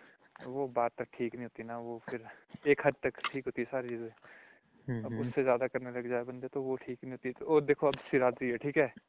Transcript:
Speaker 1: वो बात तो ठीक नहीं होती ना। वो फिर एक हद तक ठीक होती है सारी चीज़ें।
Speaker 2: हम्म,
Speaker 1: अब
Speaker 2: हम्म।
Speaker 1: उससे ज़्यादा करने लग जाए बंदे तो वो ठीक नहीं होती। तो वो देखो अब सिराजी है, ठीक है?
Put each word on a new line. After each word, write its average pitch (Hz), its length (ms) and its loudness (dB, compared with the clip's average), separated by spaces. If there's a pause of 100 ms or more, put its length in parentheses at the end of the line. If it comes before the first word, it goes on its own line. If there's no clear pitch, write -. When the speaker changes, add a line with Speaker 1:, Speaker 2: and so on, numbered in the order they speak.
(440)
Speaker 1:
वो 131 240 -4
बात 120 300 2
तो 123 60 -4
ठीक 120 300 -6
नहीं 123 100 -8
होती 117 180 -12
ना। 117 160 -10
वो 117 320 -10
फिर 117 140 -8 (420)
एक 143 200 6
हद 135 160 6
तक 127 100 0 (200)
ठीक 135 140 -6
होती 123 160 -2
है 113 100 -6
सारी 131 160 -2
चीज़ें। 117 220 -6 (760)
Speaker 2:
हम्म, 117 160 -2
Speaker 1:
अब 117 80 -6
Speaker 2:
हम्म। 117 160 -2
Speaker 1:
उससे 135 140 0
ज़्यादा 127 240 4
करने 127 240 -4
लग 120 180 -4
जाए 120 140 0
बंदे 127 260 -8
तो 135 140 -4
वो 131 140 -2
ठीक 127 280 -8
नहीं 131 60 -10
होती। 127 200 -6
तो - 160 -8
वो 156 140 6
देखो 143 260 4
अब 139 80 4
सिराजी 127 560 2
है, 120 60 0
ठीक 143 200 -2
है? 139 180 4 (140)